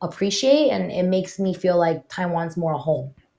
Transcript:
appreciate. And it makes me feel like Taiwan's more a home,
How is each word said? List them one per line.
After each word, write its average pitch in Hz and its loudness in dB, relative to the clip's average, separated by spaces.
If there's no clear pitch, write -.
appreciate. 254 2
And 190 -2
it 180 0
makes 185 0
me 190 0
feel 175 2
like 165 0
Taiwan's 165 -4
more 165 -2
a 143 -2
home, 135 -2